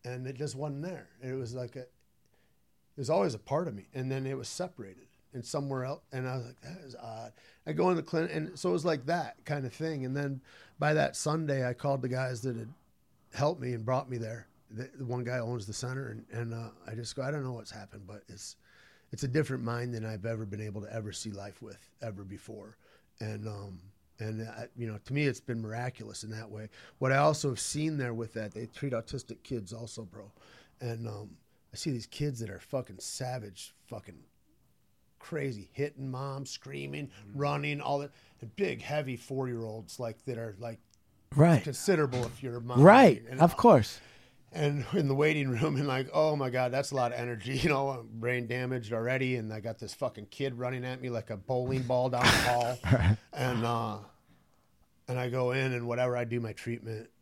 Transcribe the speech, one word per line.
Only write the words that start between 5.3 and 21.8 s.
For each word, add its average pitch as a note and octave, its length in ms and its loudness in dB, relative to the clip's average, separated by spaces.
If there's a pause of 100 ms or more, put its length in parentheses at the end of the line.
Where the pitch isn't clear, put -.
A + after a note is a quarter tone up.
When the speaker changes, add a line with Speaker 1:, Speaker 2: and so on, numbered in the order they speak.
Speaker 1:
and B2 120 -10
somewhere C3+ 400 -2
else. C#3 180 -8 (100)
And B2+ 160 -4
I C3 80 -4
was A#2+ 100 -6
like, B2 140 -18
"That D#3+ 240 -14
is B2 100 -16
odd." A2+ 380 -12 (340)
I D#3 60 -4
go F3 180 6
in F3+ 60 4
the D#3+ 60 0
clinic, E3 320 0
and D#3 240 -4
so F3+ 120 0
it - 20 4
was D#3+ 120 0
like C#3+ 220 0
that D#3+ 380 -2
kind D3 220 -2
of A#2+ 60 -6
thing. D#3 320 -4
And C3 120 -2
then C#3 240 -2 (380)
by D3+ 160 2
that C#3+ 220 2
Sunday, D3 520 0
I B2 40 -2
called C#3 300 -2
the C3 60 -2
guys B2+ 340 -4
that B2 140 -4
had A2+ 120 -8 (640)
helped D3 280 2
me B2 120 -2
and A2+ 120 -4
brought B2+ 240 2
me B2+ 100 -4
there. A2+ 280 -8 (240)
The, A#2+ 280 -10
the C3+ 60 -6
one B2 200 -2
guy B2 140 -2
owns A#2 280 -4
the G#2 60 -8
center, B2+ 360 -4
and, A2 240 -10
and, A#2 220 -4
uh, A2+ 160 -8 (160)
I A2+ 80 -8
just A2+ 220 -8
go, C3+ 60 -4
"I C3 100 -2
don't D3 120 -2
know B2+ 80 -4
what's A2+ 180 -10
happened, G#2 360 -14
but G#2 220 -16
it's, - 280 -14 (560)
it's - 100 -6
a C#3 60 -2
different C3 340 0
mind A#2+ 320 -2
than A2 100 -4
I've A2 220 -6
ever A2+ 180 -2
been G#2 160 -6
able G#2+ 220 -6
to G2+ 100 -10
ever A2 200 -6
see - 180 -8
life G2 320 -12
with G2+ 160 -14 (240)